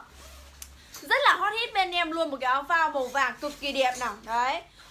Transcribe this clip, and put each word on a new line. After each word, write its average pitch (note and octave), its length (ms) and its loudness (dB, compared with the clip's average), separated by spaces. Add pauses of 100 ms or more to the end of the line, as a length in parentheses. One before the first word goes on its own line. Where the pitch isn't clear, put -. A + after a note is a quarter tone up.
(1000)
Rất G#4+ 240 2
là F#4 100 6
hot F#4+ 180 0
hit A#4 220 -4
bên F#4 180 2
em F4 180 0
luôn, E4 200 -2
một C4+ 100 -4
cái B3+ 120 2
áo C#4 160 2
phao E4 220 4
màu C#4 160 -2
vàng B3+ 340 0
cực C#4+ 200 -8
kỳ C#4 120 -4
đẹp B3+ 280 2
nào. A3 160 -4 (100)
Đấy. B3 340 0 (300)